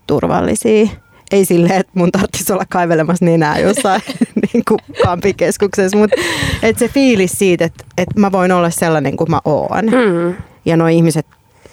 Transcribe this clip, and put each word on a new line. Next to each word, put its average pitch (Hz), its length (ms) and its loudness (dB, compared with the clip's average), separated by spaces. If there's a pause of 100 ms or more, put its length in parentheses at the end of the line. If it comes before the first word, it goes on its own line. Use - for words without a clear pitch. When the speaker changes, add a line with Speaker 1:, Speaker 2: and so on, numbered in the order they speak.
Speaker 1:
turvallisia. 214 800 0 (460)
Ei 196 120 4
silleen, 180 360 2
että - 140 -6
mun 180 180 2
tarvitsisi 196 400 -4
olla 185 160 -2
kaivelemassa 170 560 0
nenää 160 340 2
jossain 208 440 0 (240)
<laughs> - 260 -4
niinku 220 240 0 (280)
kampikeskuksessa, 185 960 -2
mut 208 120 2 (520)
et 220 160 0
se 233 100 0
fiilis 240 440 2
siitä, 175 320 0
että, - 200 -8 (140)
että 185 220 -2
mä 196 120 2
voin 185 200 2
olla 175 180 2
sellainen 156 460 -2
kuin 165 140 -2
mä 156 140 0
oon. 147 400 -2
Speaker 2:
Mm. 185 500 0 (300)
Speaker 1:
Ja 165 120 2
noi 165 200 2
ihmiset 160 300 2 (460)